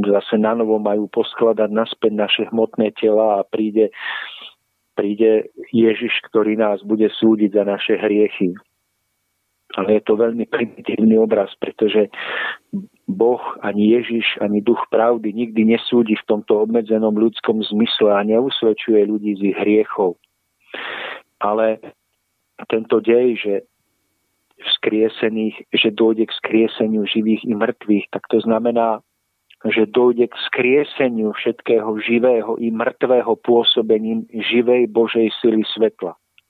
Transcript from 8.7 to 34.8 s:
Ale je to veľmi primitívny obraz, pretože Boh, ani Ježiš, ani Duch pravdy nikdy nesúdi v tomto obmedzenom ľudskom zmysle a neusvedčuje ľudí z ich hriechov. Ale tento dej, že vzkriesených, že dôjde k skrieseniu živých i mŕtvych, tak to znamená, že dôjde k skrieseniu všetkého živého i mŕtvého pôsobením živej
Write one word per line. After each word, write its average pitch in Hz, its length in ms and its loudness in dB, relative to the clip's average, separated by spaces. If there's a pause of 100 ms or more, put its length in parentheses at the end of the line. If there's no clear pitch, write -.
Ale 101 240 0
je 104 80 -2
to 110 80 2
veľmi 117 320 0
primitívny 110 720 0
obraz, 107 400 2
pretože 107 560 -2 (960)
Boh, 113 320 0 (240)
ani 107 320 2
Ježiš, 117 400 -4
ani 104 240 -2
Duch 117 320 0
pravdy 110 400 0
nikdy 113 320 -2
nesúdi 113 480 2
v - 160 -8
tomto 107 320 2
obmedzenom 110 560 0
ľudskom 110 480 -2
zmysle 104 480 0
a 101 80 2
neusvedčuje 110 800 0
ľudí 104 320 -2
z 98 160 -2
ich 92 80 -2
hriechov. 104 640 0 (1200)
Ale 110 400 0 (880)
tento 113 320 0
dej, 120 360 2
že 101 180 -4 (1040)
vzkriesených, 110 1120 -4
že 120 240 0
dôjde 113 320 2
k - 160 -10
skrieseniu 110 640 0
živých 110 400 -2
i 113 80 -2
mŕtvych, 104 560 -2
tak - 160 -8
to 113 160 0
znamená, 113 560 0 (640)
že 107 240 2
dôjde 120 400 4
k - 80 -10 (160)
skrieseniu 123 800 0
všetkého 113 560 -2 (160)
živého 117 560 0
i 113 80 -4
mŕtvého 117 720 0
pôsobením 113 880 2
živej 117 640 0